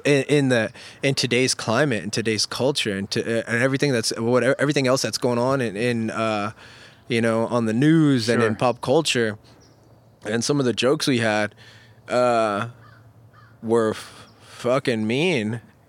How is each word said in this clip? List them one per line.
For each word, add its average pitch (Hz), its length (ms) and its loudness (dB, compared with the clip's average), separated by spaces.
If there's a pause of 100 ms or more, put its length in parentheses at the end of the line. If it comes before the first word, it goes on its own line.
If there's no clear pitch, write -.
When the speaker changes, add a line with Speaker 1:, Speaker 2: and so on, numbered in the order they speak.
Speaker 1:
in, 139 180 4
in 139 260 2
the, 113 220 0 (320)
in 135 100 2
today's 123 400 0
climate, 113 500 0
in 101 60 -8
today's 110 380 -2
culture, 120 500 -2
and 101 140 -8
to, 117 100 -2
uh, 113 240 -2
and 117 160 -2
everything 135 300 0
that's, 113 260 0
whatever, 120 400 2
everything 139 300 0
else 131 160 2
that's 110 160 -6
going 120 180 0
on 131 240 0
in, 101 160 -4
in, 117 320 -2
uh, 110 420 -4 (560)
you 117 140 0
know, 113 240 2
on 117 220 0
the 107 60 0
news 143 540 4
and 117 140 2
in 107 120 0
Speaker 2:
Sure. - 40 -6
Speaker 1:
pop 123 240 0
culture, 123 560 0 (880)
and 113 160 -2
some 143 160 0
of 135 80 0
the 117 60 2
jokes 131 340 0
we 131 140 2
had, 107 340 0 (540)
uh, 113 600 0 (920)
were 113 280 2
f-, - 400 -10 (100)
fucking 120 680 -2
mean, 120 540 -2 (300)